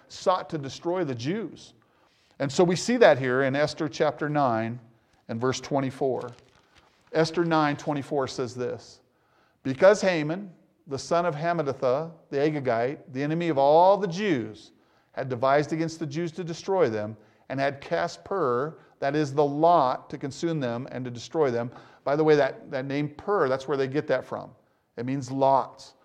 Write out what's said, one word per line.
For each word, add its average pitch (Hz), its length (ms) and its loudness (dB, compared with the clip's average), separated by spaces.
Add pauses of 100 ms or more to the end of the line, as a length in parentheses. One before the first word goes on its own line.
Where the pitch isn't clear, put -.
sought - 420 -2
to 165 80 -8
destroy 170 460 -4
the 135 120 -4
Jews. 165 580 -8 (640)
And 139 120 -2
so 185 120 4
we 175 120 4
see 240 220 0
that 165 200 8
here 131 260 0
in 135 120 0
Esther 147 320 -2
chapter 147 420 -2
nine 120 500 0 (500)
and 117 100 -6
verse 127 220 0
twenty-four. 131 720 -4 (840)
Esther 165 320 2
nine 151 320 2
twenty-four 147 500 -4
says 123 260 -6
this, 120 460 -10 (640)
"Because 185 380 6
Haman, 180 500 -2 (360)
the 135 120 -8
son 175 260 0
of 170 80 0
Hammedatha, 147 800 -2 (180)
the 139 80 -4
Agagite, 135 600 0 (160)
the 131 100 -4
enemy 165 240 -2
of 147 100 0
all 160 380 8
the 196 120 -4
Jews, 156 640 -4 (420)
had 131 160 -8
devised 135 420 2
against 160 280 -4
the 165 60 -6
Jews 160 280 -6
to 185 100 -10
destroy 170 460 0
them, 107 260 -6 (340)
and 135 100 -6
had 139 200 -2
cast 170 460 -4
pur," 147 520 -2 (220)
that 139 160 -2
is 147 180 0
the 147 120 4
lot, 147 640 2
"to 151 80 -10
consume 156 420 -4
them 120 320 -4
and 127 140 -8
to 123 60 -8
destroy 131 400 0
them." 117 200 -2 (320)
By 139 120 0
the 156 80 0
way, 156 120 8
that, - 340 0
that 135 160 -4
name 147 240 -4
pur, 185 380 0
that's 135 200 -2
where 147 100 -2
they 135 100 0
get 143 200 -4
that 127 180 0
from. 98 260 -10 (460)
It 120 80 -6
means 131 260 -6
lot. 135 600 0 (140)